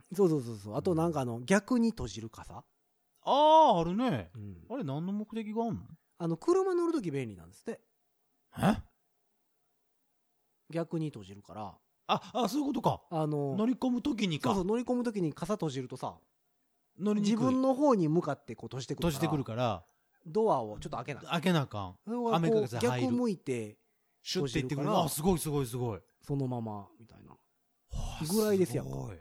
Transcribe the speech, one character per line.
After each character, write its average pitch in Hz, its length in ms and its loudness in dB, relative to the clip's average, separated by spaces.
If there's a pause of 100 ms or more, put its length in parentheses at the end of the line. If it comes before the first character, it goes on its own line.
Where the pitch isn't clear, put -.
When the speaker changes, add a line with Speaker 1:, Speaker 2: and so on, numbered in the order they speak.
(140)
Speaker 1:
そ 196 120 4
う 170 40 4
そ 156 80 2
う 135 40 -2
そ 117 120 -8
う - 20 -8
そ 104 160 -12
う。 107 60 -8
あ 147 40 -2
と 185 140 2
な 160 100 2
ん 170 60 2
か 147 80 -2
あ 131 60 -2
の、 120 120 -4
Speaker 2:
う - 40 -8
ん。 127 40 -14
Speaker 1:
逆 208 340 2
に 233 100 4
閉 127 180 -4
じ 107 140 -10
る 113 80 -10
傘？ - 340 -18 (600)
Speaker 2:
あ 302 500 8
ー、 170 80 4
あ - 20 0
る 175 140 -2
ね。 151 380 -2
Speaker 1:
う 113 40 -12
ん。 95 300 -14
Speaker 2:
あ 233 80 -6
れ 254 80 -6
何 143 200 -4
の 196 60 -4
目 214 240 -6
的 214 160 -6
が 226 140 -2
あ 226 40 -2
ん 156 60 -2
の？ 87 60 -8 (360)
Speaker 1:
あ 165 120 -4
の、 165 80 -2
車 381 360 2
乗 349 140 0
る 339 60 0
と 294 80 -2
き 170 100 -4
便 135 160 -4
利 101 80 -12
な 85 80 -20
ん 85 60 -20
で 92 60 -20
す - 60 -20
っ - 40 -20
て。 220 160 -8 (760)
Speaker 2:
え？ 196 240 2 (1900)
Speaker 1:
逆 165 280 -4
に 156 100 -2
閉 120 180 -10
じ 98 100 -16
る 101 60 -18
か - 120 -20
ら。 104 240 -10 (300)
Speaker 2:
あ、 - 260 -2
あ、 233 140 0
そ 220 100 -2
う 302 40 2
い - 20 -2
う 269 40 -2
こ 285 60 -2
と 233 80 -2
か。 135 280 0
Speaker 1:
あ 156 180 0
の、 143 300 0
Speaker 2:
乗 214 80 2
り 247 100 2
込 254 140 -2
む 247 120 -2
と 285 140 -2
き 208 120 0
に 151 120 0
か。 247 120 0
Speaker 1:
そ 196 40 2
う - 40 2
そ - 20 0
う、 175 40 -2
乗 214 120 0
り 247 60 -2
込 247 100 -2
む 247 100 0
と 233 80 -2
き 208 100 -4
に 156 120 0
傘 208 220 -4
閉 165 140 -2
じ 131 120 -6
る 127 60 -10
と 127 100 -12
さ、 95 200 -8 (800)
Speaker 2:
乗 208 160 0
り 196 80 2
に 202 60 2
く - 20 4
い。 226 40 4
Speaker 1:
自 226 100 2
分 262 180 2
の 262 120 4
方 269 220 6
に 170 120 4
向 165 140 4
か 143 120 -4
っ - 120 -10
て 113 100 -12
こ - 120 -14
う - 20 -14
閉 131 120 -8
じ 120 60 -10
て 139 80 -4
く - 40 -8
る - 20 -4
か 170 60 2
ら。 165 40 2
Speaker 2:
閉 139 80 -6
じ 160 80 2
て - 20 -2
く 147 80 0
る 135 60 -2
か 110 120 -6
ら。 117 300 -2 (400)
Speaker 1:
ド 196 280 2
ア 127 100 2
を 107 160 -8
ち - 80 -10
ょ - 0 -
っ - 20 -10
と 120 80 -6
開 123 100 -8
け 147 80 -8
な - 40 -14
あ - 40 -18
か - 40 -16
ん。 127 40 -8
Speaker 2:
開 165 100 0
け 180 120 4
な 156 80 6
あ 127 60 -2
か 104 140 -6
ん。 92 140 -8 (100)
Speaker 1:
そ 214 60 -8
れ 233 40 -4
は 240 80 -4
こ 233 60 0
う - 40 2
Speaker 2:
雨 165 160 4
風 220 180 4
入 123 340 0
る。 - 0 -
Speaker 1:
逆 175 100 0
向 247 180 2
い 180 80 -2
て 113 400 -6 (460)
Speaker 2:
シ - 160 -4
ュ 147 40 0
ッ 127 100 -4
て 160 60 0
い - 40 2
っ 127 40 -6
て 143 80 -2
く 139 60 -2
る。 147 60 2
Speaker 1:
閉 - 0 -
じ - 0 -
る 214 60 2
か 185 60 4
ら。 170 40 4
Speaker 2:
あ、 151 60 0
す - 120 -4
ご 180 140 4
い 151 40 0
す 160 100 -4
ご 143 140 0
い - 20 -2
す 117 100 -8
ご 120 220 -4
い。 - 20 -14 (220)
Speaker 1:
そ 143 140 -4
の 139 120 -2
ま 123 140 -4
ま、 104 260 -8 (120)
み 113 60 -20
た - 120 -20
い 98 60 -20
な。 - 80 -20
Speaker 2:
は - 60 -20 (840)
あ、 156 120 -4
Speaker 1:
ぐ 214 120 4
ら 214 80 2
い 196 40 4
で 180 80 4
す 123 120 -4
や 107 60 -2
ん - 20 -10
か。 - 60 -10
Speaker 2:
す 135 60 -6
ご 120 160 -8
い。 - 80 -14